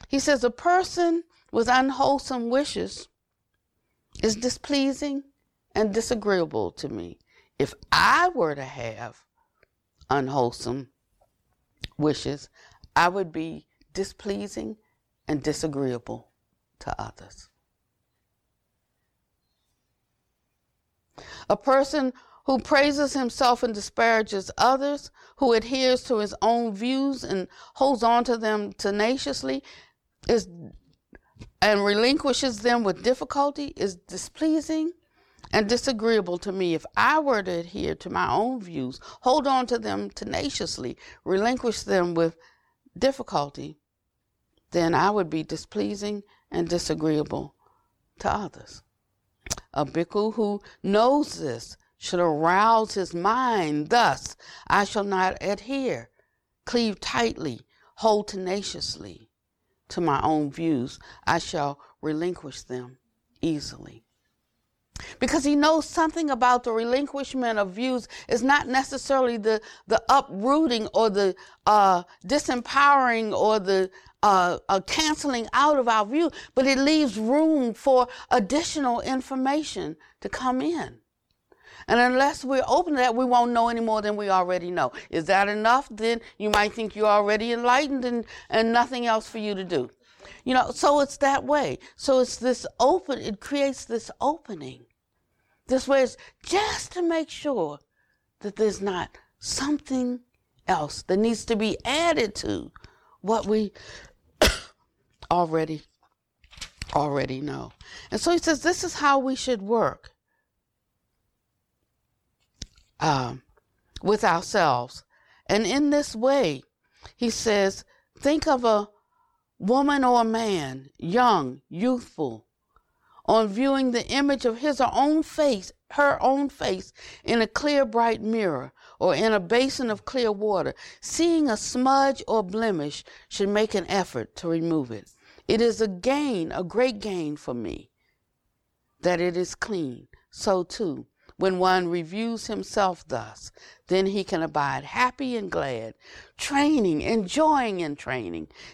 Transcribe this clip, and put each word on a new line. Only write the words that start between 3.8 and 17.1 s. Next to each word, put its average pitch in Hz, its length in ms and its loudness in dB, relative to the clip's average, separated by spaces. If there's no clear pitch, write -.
is 220 120 2
displeasing 277 880 -2
and 208 180 0
disagreeable 196 800 -2
to - 180 -10
me." 87 300 -12
If - 160 -2
I 262 420 4
were 165 220 -2
to 139 80 -10
have 117 580 -12
unwholesome 131 800 -2
wishes, 143 500 -2
I 170 140 6
would 185 220 -4
be 160 360 -10
displeasing 202 840 -8
and 147 160 -4
disagreeable 135 880 -6
to - 200 -8
others. - 500 -16